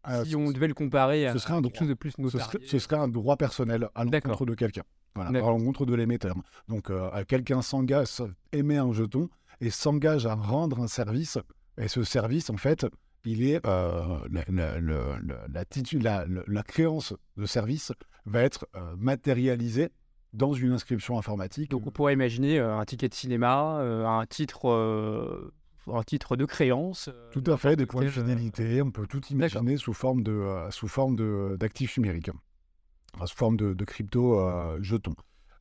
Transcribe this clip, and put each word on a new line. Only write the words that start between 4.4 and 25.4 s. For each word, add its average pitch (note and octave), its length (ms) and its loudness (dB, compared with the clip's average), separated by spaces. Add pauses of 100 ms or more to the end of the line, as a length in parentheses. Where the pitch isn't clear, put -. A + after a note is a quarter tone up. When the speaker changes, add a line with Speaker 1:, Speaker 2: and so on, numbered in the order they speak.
Speaker 1:
de A#2 80 -2
quelqu'un. G#2 260 -2 (320)
Voilà, - 180 -4
Speaker 2:
D'accord. A#2+ 180 4
Speaker 1:
à - 20 6
l'encontre A#2+ 340 2
de A#2+ 80 2
l'émetteur. A#2 420 0 (320)
Donc, G#2+ 220 -4
euh, F#2 360 -4
quelqu'un B2+ 360 2
s'engage, C3+ 640 0 (280)
émet D3 260 2
un C3 160 2
jeton A2+ 360 0 (320)
et A#2 80 0
s'engage D3 560 2
à A2+ 80 0
rendre A#2+ 480 0
un A#2+ 60 -2
service. A#2+ 500 -2 (400)
Et A2 100 -4
ce A#2+ 160 0
service, B2 460 0
en A2 80 -2
fait, C#3+ 300 2 (360)
il A2+ 200 -2
est, C#3+ 240 2
euh, F2 500 0 (140)
la, E2 160 -2
la, E2+ 340 0
la, C#2+ 380 -2
la, A1+ 280 -8
la E2+ 180 -6
titu-, C#3 340 -4
la, G#2 260 0
la, F2+ 220 -4
la G#2 160 -2
créance D#3+ 500 0 (220)
de G2+ 100 -4
service A#2+ 460 -2 (340)
va A2 160 2
être, C#3 240 2 (100)
euh, F2 220 -10
matérialisée B2 920 0 (440)
dans C3+ 200 2
une B2+ 200 2
inscription A#2+ 440 -2
informatique. G#2+ 540 -6
Speaker 2:
Donc A2+ 160 -2
on - 20 -6
pourrait C#3+ 240 2
imaginer, C3+ 460 2
euh, A2 180 2
un G#2+ 80 -2
ticket B2+ 220 -2
de - 60 -6
cinéma, C3 680 2
euh, A2+ 260 0
un A2+ 200 2
titre, - 440 -2
euh, A2 840 0 (340)